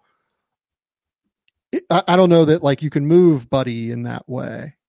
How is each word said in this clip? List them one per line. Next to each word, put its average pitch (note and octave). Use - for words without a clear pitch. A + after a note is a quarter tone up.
it, F4
I, F3
I F3
don't F#3
know E3+
that, D#3
like, C#3
you D#3
can C#3+
move D#3+
Buddy A#2+
in A#2+
that A#2+
way. B2+